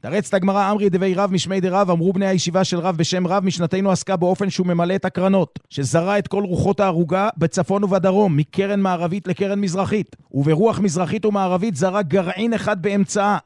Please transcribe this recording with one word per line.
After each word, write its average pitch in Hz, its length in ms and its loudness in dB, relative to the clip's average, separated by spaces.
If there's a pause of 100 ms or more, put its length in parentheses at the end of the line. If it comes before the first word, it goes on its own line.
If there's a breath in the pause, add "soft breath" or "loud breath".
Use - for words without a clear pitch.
תרצת 185 340 -4
הגמרא, 196 360 2
"אמרי 208 180 2
דבי 185 260 0
רב 190 180 0
משמי 185 280 -2
דרב, 185 300 0
אמרו 170 220 2
בני 196 140 0
הישיבה 185 380 0
של 175 140 -2
רב 170 180 -2
בשם 180 300 -2
רב, 190 180 0
משנתנו 185 460 0
עסקה 185 260 0
באופן 180 340 0
שהוא 185 160 -2
ממלא 175 280 0
את 196 100 -4
הקרנות, 185 540 0 (120)
שזרע 165 480 0
את 196 100 -4
כל 202 140 -2
רוחות 185 380 0
הערוגה 185 560 2
בצפון 185 480 0
ובדרום, 190 520 2
מקרן 196 440 0
מערבית 180 480 -2
לקרן 196 320 -2
מזרחית, 196 560 -2 (140)
וברוח 156 500 2
מזרחית 185 440 -2
ומערבית 190 520 0
זרע 185 260 0
גרעין 185 520 -2
אחד 208 280 -2
באמצעה." 202 640 0